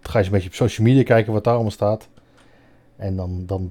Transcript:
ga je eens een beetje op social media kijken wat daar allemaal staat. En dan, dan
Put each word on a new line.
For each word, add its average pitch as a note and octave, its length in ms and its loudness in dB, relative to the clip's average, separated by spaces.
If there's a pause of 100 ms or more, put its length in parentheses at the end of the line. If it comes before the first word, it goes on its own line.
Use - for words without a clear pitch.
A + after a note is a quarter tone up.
ga - 100 -14
je - 60 0
eens G#2 100 4
een F#2+ 60 -4
beetje F2+ 160 0
op - 60 -20
social A2 320 0
media C3 160 6
kijken A2+ 300 2
wat G#2+ 100 -2
daar A#2+ 100 2
allemaal A2+ 180 0
staat. G#2+ 380 -2 (840)
En G2 200 -6
dan, F#2 300 -8
dan F#2 260 -6